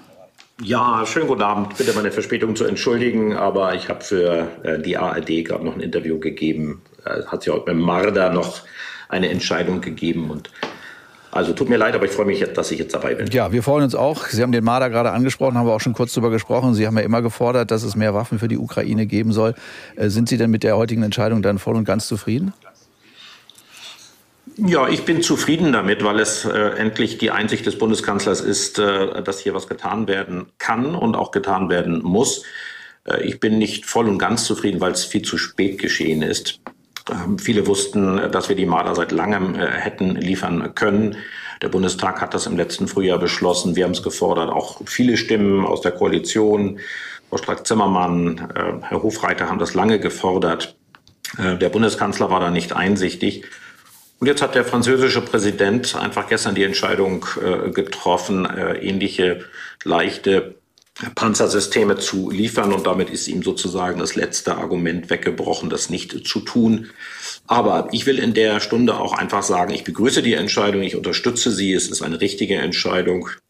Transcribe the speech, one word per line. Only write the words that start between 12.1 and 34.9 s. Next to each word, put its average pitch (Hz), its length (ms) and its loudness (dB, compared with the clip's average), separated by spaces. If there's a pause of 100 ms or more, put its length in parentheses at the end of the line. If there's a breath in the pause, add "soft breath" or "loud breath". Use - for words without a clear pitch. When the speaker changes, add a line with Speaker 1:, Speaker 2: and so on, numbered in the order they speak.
Speaker 1:
freue 104 160 0
mich, 98 180 0 (100)
dass - 180 -2
ich 78 80 -4
jetzt - 120 -8
dabei - 220 -2
bin. 101 160 -4
Speaker 2:
Ja, 110 220 2
wir 120 100 2
freuen 143 220 4
uns 123 100 2
auch. 151 320 0
Sie 117 160 0
haben 123 100 2
den 117 120 4
Marder 120 260 4
gerade 117 220 2
angesprochen, 127 440 2
haben 120 100 4
wir 117 60 4
auch 107 80 2
schon 123 120 0
kurz 120 200 -2
drüber 120 180 2
gesprochen. 117 440 2
Sie 107 120 4
haben 110 120 2
ja 104 60 2
immer 117 180 2
gefordert, 120 480 2
dass 110 140 0
es 98 100 -4
mehr 104 200 2
Waffen 110 260 -2
für 113 80 0
die 113 100 0
Ukraine 110 480 -2
geben 107 260 2
soll. 110 220 2 (420 loud breath)
Äh, 107 140 2
sind 117 180 2
Sie 131 80 2
denn 117 140 4
mit 110 120 2
der 107 140 4
heutigen 113 280 2
Entscheidung 107 360 2
dann 101 180 2
voll 113 180 -2
und 110 100 2
ganz 101 200 0
zufrieden? 123 460 -2 (2000 loud breath)
Speaker 1:
Ja, 170 320 4
ich - 160 0
bin 165 180 2
zufrieden 156 500 2
damit, 101 320 2
weil 107 160 2
es, - 240 0
äh, 110 60 -2
endlich 107 680 0
die 107 120 2
Einsicht 104 340 0
des 101 140 -2
Bundeskanzlers 104 600 2
ist, - 380 -2
äh, 98 440 2
dass 95 160 -4
hier 95 160 -2
was 95 140 -6
getan 104 380 -4
werden 95 400 -4 (120)
kann 127 360 -2
und 123 200 0
auch 92 160 -2
getan 95 400 0
werden 87 320 0
muss. 98 400 2 (640 loud breath)
Äh, - 180 -2
ich - 180 -4
bin 110 180 4
nicht - 280 -2
voll 117 220 2
und 95 100 2
ganz 98 260 0
zufrieden, 98 360 0
weil 90 120 2